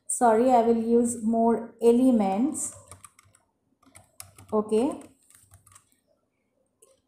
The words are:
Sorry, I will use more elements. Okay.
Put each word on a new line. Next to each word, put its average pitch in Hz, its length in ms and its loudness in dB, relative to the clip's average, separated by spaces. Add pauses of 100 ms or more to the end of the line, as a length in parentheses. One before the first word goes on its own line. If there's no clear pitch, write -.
Sorry, 240 440 0
I 240 100 4
will 226 220 0
use 233 400 0
more 226 580 -2
elements. 233 920 0 (1800)
Okay. 214 500 -2 (2000)